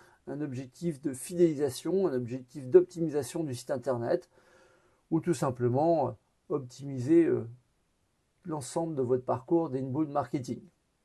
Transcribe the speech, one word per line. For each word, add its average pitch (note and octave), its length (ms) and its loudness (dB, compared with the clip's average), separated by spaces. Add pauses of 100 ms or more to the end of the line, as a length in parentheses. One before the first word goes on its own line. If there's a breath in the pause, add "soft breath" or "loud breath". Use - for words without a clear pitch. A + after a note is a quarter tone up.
(260 soft breath)
un C#3 140 -8
objectif C#3 600 -8
de C#3 100 -4
fidélisation, E3 920 0
un D3 80 0
objectif B2+ 540 -6
d'optimisation D#3+ 720 2
du C#3 120 -4
site B2 180 -8
internet, C3 580 -2 (800 soft breath)
ou D#3+ 100 2
tout E3+ 140 0
simplement C3+ 800 2 (320)
optimiser, C#3 760 2
euh, A#2+ 240 0 (960)
l'ensemble D#3+ 500 -6
de C3+ 80 0
votre B2 220 0
parcours D#3+ 460 0
d'inbound C3+ 400 -4
marketing. C3+ 520 -4 (420)